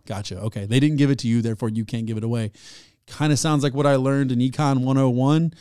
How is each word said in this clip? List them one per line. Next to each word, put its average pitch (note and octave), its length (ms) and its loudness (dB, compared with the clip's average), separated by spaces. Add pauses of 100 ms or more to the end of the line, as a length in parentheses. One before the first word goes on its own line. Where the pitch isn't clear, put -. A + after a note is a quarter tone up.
gotcha. G2 360 -10
Okay. G#2+ 240 -6
They A#2+ 140 0
didn't D3+ 180 2
give C#3 120 4
it C#3 100 0
to A#2+ 80 -4
you, A#2 140 2
therefore A2+ 280 -2
you A2 140 -2
can't A2+ 220 -6
give A2+ 100 -4
it G#2+ 80 -6
away. A2+ 280 -4 (540)
Kinda D3+ 300 0
sounds D3+ 280 0
like C3+ 100 -2
what C#3+ 120 0
I C#3 100 4
learned C3+ 360 0
in A#2+ 60 0
Econ C3 460 0
one C3+ 120 0
oh C3+ 140 4
one, D3 500 2